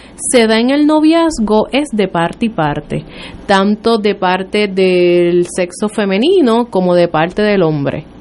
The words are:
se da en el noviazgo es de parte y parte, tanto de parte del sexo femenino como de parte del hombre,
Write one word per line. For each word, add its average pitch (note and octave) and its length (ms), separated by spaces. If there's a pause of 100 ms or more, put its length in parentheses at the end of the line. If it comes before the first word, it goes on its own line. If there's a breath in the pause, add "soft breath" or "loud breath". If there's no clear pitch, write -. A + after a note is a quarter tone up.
(160 loud breath)
se A#3 300
da A3 140
en A#3+ 80
el C#4+ 180
noviazgo D4+ 840
es C#4+ 180
de G3+ 180
parte E3+ 360
y A3+ 60
parte, D3+ 560 (400 loud breath)
tanto G#3 500
de G#3 200
parte F#3+ 520
del F3 760
sexo F3+ 420
femenino A#3 760
como F#3 280
de F3 140
parte E3+ 320
del G#3 220
hombre, D3+ 420 (160)